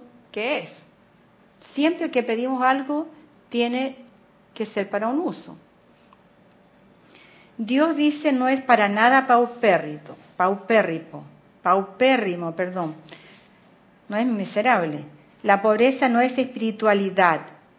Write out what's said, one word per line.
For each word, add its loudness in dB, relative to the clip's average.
¿qué -4
es? -16
Siempre -2
que 0
pedimos -4
algo, 0
tiene -4
que -8
ser -6
para -4
un -2
uso. -8
Dios 0
dice, 0
no 0
es 0
para 4
nada 2
paupérrito, 0
paupérrimo, 0
paupérrimo, 0
perdón. -6
No -6
es 0
miserable. -2
La 2
pobreza 2
no 2
es 0
espiritualidad. 0